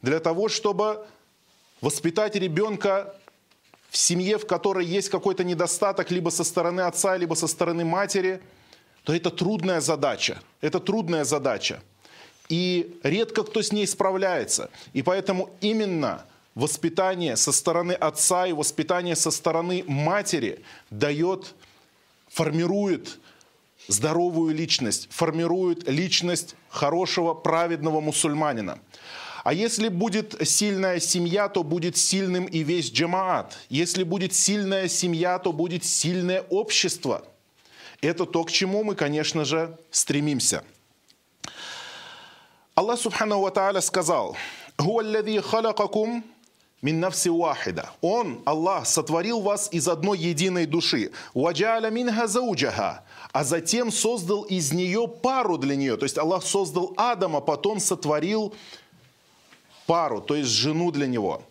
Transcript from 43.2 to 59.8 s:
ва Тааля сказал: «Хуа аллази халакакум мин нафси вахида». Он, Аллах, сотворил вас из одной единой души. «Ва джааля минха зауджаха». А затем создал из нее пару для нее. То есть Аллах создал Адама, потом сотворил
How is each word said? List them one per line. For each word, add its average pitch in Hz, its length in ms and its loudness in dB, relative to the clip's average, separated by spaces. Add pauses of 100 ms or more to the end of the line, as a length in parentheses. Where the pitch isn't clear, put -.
ва 190 100 -2
Тааля 196 280 2
сказал: 156 560 0 (420)
«Хуа 214 240 2
аллази 214 360 0
халакакум 220 840 0 (580)
мин 156 160 0
нафси 175 320 0
вахида». 151 600 0 (100)
Он, 180 460 0
Аллах, 156 380 0
сотворил 170 580 0
вас 202 280 0
из 160 160 0
одной 175 320 0
единой 170 480 0
души. 147 460 0 (220)
«Ва 151 180 2
джааля 220 380 0
минха 233 360 0
зауджаха». 139 760 0 (260)
А 143 140 0
затем 170 480 0
создал 208 500 0
из 185 300 -2
нее 180 340 0
пару 233 500 0
для 139 200 0
нее. 135 200 2
То 107 60 -2
есть 139 160 -2
Аллах 165 260 2
создал 180 520 0
Адама, 190 440 2
потом 160 380 0
сотворил 185 760 0 (1300)